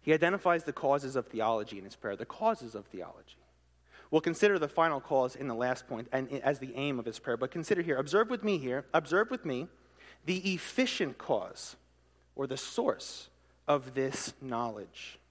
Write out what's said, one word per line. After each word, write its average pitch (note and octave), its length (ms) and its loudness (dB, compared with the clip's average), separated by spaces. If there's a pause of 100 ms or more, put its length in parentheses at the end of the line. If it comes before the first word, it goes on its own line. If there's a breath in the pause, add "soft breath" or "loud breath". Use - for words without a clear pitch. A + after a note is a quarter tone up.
He D3+ 100 4
identifies E3+ 520 4
the C#3+ 80 -6
causes C#3 440 0
of B2 100 0
theology A2 520 0
in F#2+ 60 -12
his G2 120 -16
prayer, G2+ 180 -6
the A#2+ 120 -8
causes G#3+ 480 -2
of G2+ 120 -10
theology. - 520 -14 (720 loud breath)
We'll D#3 100 6
consider F#3 380 4
the D#3 80 0
final D#3+ 340 2
cause C3 360 2
in D3 100 -6
the A#2+ 80 -2
last B2 320 0
point A#2 240 -8
and C3 220 0
i-, C#3 80 -4
as C#3 180 0
the C3 160 -10
aim C3+ 240 -2
of A2+ 60 -6
his A2+ 160 -6
prayer, A#2+ 160 -2
but A#2 160 -2
consider F3 280 0
here, E3 160 0
observe F3+ 320 4
with A#3+ 140 -2
me G3+ 160 2
here, C3 340 -2
observe D#3 380 4
with B3+ 140 -6
me C#3 240 -4 (580 loud breath)
the F#3 120 0 (140)
efficient F#3 640 0
cause - 600 -4 (580)
or C#3 140 -2
the C3 80 -4
source - 720 -2 (400 soft breath)
of C3 260 2
this C3+ 480 -2
knowledge. A#2 800 -6 (100)